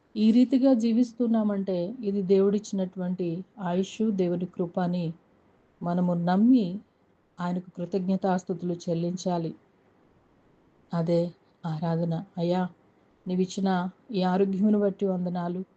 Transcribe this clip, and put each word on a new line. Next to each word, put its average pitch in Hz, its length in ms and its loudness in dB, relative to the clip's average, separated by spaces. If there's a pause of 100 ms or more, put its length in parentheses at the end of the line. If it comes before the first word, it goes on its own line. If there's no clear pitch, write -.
(160)
ఈ 214 140 4
రీతిగా 254 420 4
జీవిస్తున్నామంటే 220 1300 0
ఇది 202 220 -2
దేవుడిచ్చినటువంటి 185 1200 0 (160)
ఆయుష్, 190 500 -2
దేవుని 180 360 0
కృప 175 340 -4
అని 175 320 -2 (680)
మనము 175 320 0
నమ్మి 190 640 4 (640)
ఆయనకు 180 360 -6
కృతజ్ఞతాస్తుతులు 180 960 -2
చెల్లించాలి. 170 840 -4 (1400)
అదే 170 360 0 (360)
ఆరాధన. 165 580 -2 (140)
అయ్యా, 180 300 0 (580)
నీవిచ్చిన 185 600 0 (240)
ఈ 185 100 0
ఆరోగ్యమును 196 580 2
బట్టి 196 260 0
వందనాలు. 180 580 -4 (120)